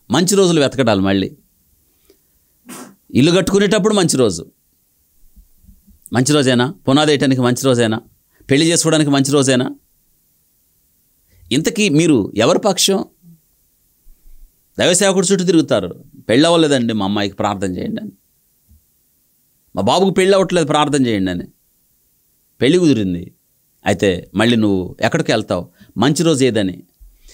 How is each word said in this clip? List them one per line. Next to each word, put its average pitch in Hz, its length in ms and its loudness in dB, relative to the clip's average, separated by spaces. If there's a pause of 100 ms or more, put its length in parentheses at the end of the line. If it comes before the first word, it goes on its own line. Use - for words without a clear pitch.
(120)
మంచి 170 240 0
రోజులు 175 260 2
వెతకడాలి 117 400 0
మళ్ళీ. 95 360 -2 (1700)
ఇల్లు 139 200 2
కట్టుకునేటప్పుడు 196 640 0
మంచి 185 240 0
రోజు, 98 340 -2 (1600)
మంచి 127 200 0
రోజేనా? 127 400 2 (160)
పునాది 151 220 2
వేయటానికి 131 300 0
మంచి 123 240 -2
రోజేనా? 117 360 0 (480)
పెళ్లి 156 220 2
చేసుకోవడానికి 156 380 0
మంచి 135 220 0
రోజేనా? 135 440 0 (1800)
ఇంతకీ 196 380 0
మీరు 147 460 2
ఎవరి 123 240 2
పక్షం? 196 460 0 (1700)
దైవ 139 140 0
సేవకుడు 190 320 0
చుట్టూ 185 200 -2
తిరుగుతారు, 135 600 -2 (240)
"పెళ్ళి 135 180 4
అవ్వలేదండి 143 460 0
మా 104 120 -2
అమ్మాయికి, 101 300 -4
ప్రార్థన 98 420 -6
చేయండి" - 240 -8
అని. 220 100 -14 (1600)
"మా 95 60 -4
బాబుకు 147 280 2
పెళ్ళి 190 260 2
అవ్వట్లేదు, 175 320 0
ప్రార్థన 147 400 0
చేయండి" 95 240 -2
అని. 87 160 -8 (1120)
పెళ్లి 147 180 2
కుదిరింది, 101 560 -2 (500)
అయితే 92 500 -2
మళ్ళీ 113 200 2
నువ్వు 101 460 -2
ఎక్కడికి - 300 -2
వెళ్తావు? 104 380 -4 (280)
మంచి 139 260 0
రోజు 139 220 2
ఏదని? 104 380 -2 (500)